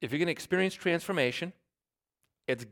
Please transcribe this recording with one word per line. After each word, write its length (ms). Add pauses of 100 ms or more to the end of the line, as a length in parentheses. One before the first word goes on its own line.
If 120
you're 60
gonna 120
experience 440
transformation, 800 (920)
it's 260